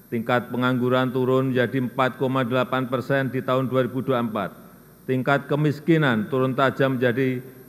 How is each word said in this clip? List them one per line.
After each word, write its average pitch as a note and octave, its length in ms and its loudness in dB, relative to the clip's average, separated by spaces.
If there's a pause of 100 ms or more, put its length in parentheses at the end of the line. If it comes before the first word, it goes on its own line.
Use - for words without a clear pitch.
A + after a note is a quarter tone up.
(100)
Tingkat A#2+ 400 -2
pengangguran B2 640 0
turun C3 400 2
menjadi B2 320 0
empat B2 320 -2
koma C3 240 0
delapan B2+ 480 -2
persen C3 400 -2
di B2+ 160 -4
tahun C3 240 0
dua B2+ 160 2
ribu B2 160 -4
dua B2+ 160 0
puluh A#2+ 80 -2
empat. G#2 240 -4 (560)
Tingkat C3 400 0
kemiskinan D3 800 2
turun C3 320 0
tajam C3+ 400 2
menjadi B2+ 420 0 (280)